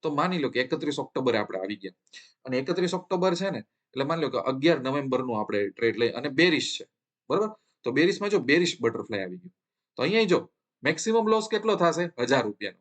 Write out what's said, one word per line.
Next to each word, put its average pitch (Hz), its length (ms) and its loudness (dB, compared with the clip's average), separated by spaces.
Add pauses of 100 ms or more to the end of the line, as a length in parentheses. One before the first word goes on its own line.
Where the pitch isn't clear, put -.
તો 151 120 -4
માની 175 240 0
લો 135 120 0
કે 127 100 -2
એકત્રીસ 147 380 -2
ઓક્ટોબરે 127 400 0
આપણે 98 200 -4
આવી 98 180 -6
ગયા, 95 160 -12 (520)
અને 127 140 -2
એકત્રીસ 175 360 -2
ઓક્ટોબર 180 400 0
છે 190 160 -4
ને, 139 80 -6
એટલે - 460 -8
માની 165 180 -2
લો 139 60 0
કે 131 100 -2
અગિયાર 135 420 2
નવેમ્બરનું 127 600 -2
આપણે 104 280 -2
ટ્રેડ 110 280 0
લઈએ, 117 140 2
અને 135 180 -6
બેરિશ 151 520 2
છે, 110 60 -16 (440)
બરોબર? 196 180 0 (360)
તો 120 80 -2
બેરિશમાં 175 380 2
જો, 202 80 2
બેરિશ 156 420 2
બટરફ્લાય 107 440 -2
આવી 90 120 -12
ગયું, 90 180 -20 (420)
તો 120 60 -2
અહીંયા 214 220 2
જો - 280 2 (300)
મેક્સિમમ 214 460 2
લોસ 220 220 2
કેટલો 208 260 0
થશે? 170 460 0
હજાર 123 220 2
રૂપિયાનો. 104 360 -8